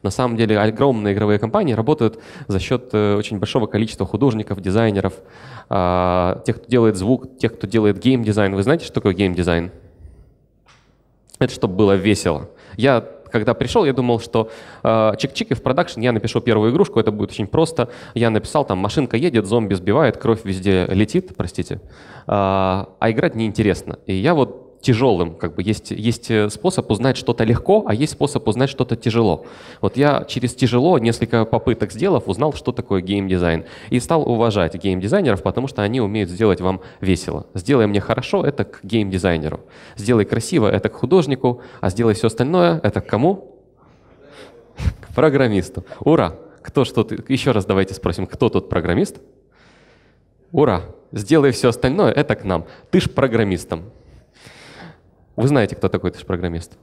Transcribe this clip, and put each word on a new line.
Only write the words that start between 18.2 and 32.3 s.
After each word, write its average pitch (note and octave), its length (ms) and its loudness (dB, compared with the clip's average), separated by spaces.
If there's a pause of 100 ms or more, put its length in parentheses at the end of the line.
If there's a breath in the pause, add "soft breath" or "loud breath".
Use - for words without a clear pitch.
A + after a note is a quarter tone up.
написал, A2 340 0
там F#2+ 140 -2
машинка G#2+ 380 -2
едет, A#2 300 0
зомби G#2+ 280 0
сбивает, G#2 420 2
кровь A2+ 280 0
везде F#2 420 0
летит, G#2+ 500 0
простите, F#2 440 -8 (460 loud breath)
а, F#2+ 640 0 (100)
а A2+ 120 2
играть A#2 260 -2
неинтересно. G#2 720 -2
И F#2+ 80 -4
я A#2+ 200 0
вот - 340 -2 (120)
тяжёлым, G#2 540 2
как E2+ 200 -8
бы, F#2+ 80 -6
есть, G#2+ 280 -4
есть, A2 400 -4
э, G#2+ 200 2
способ - 400 -4
узнать A#2+ 260 0
что-то - 280 -2
легко, F#3 420 2
а G#2+ 80 0
есть C#3+ 180 -2
способ C#3 360 -2
узнать B2+ 220 0
что-то - 260 -4
тяжело. A2 480 0 (360 loud breath)
Вот - 160 -2
я C#3 320 2
через B2 260 -4
тяжело, C3 440 2
несколько A2+ 460 0
попыток A2 480 -2
сделав, C3+ 360 0
узнал, C#3 240 0